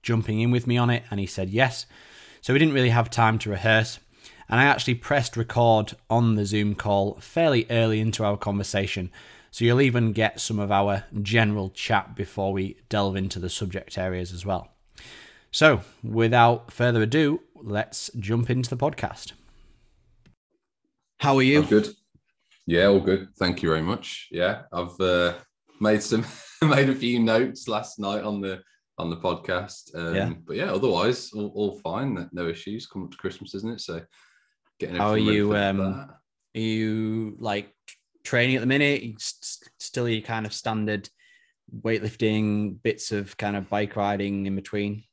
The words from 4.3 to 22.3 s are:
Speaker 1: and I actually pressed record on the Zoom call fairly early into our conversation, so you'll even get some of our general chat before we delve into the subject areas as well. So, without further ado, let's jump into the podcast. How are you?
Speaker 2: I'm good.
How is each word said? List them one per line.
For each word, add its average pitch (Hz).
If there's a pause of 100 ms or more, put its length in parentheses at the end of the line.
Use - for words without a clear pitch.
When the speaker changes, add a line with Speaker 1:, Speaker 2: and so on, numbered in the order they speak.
Speaker 1:
and 117
I 135
actually 135
pressed 127
record 113 (140)
on 113
the 104
Zoom 104
call 101
fairly 147
early 113
into 110
our 101
conversation, 98 (400)
so -
you'll 120
even 120
get 107
some 107
of 101
our 101 (180)
general 104
chat -
before 98
we 98 (140)
delve 101
into 95
the 90
subject 92
areas 92
as 87
well. 95 (800)
So, 151 (240)
without 117
further 120
ado, 147 (140)
let's -
jump 117
into 123
the 131
podcast. - (1900)
How 139
are 131
you? 143
Speaker 2:
I'm 147
good. 208 (760)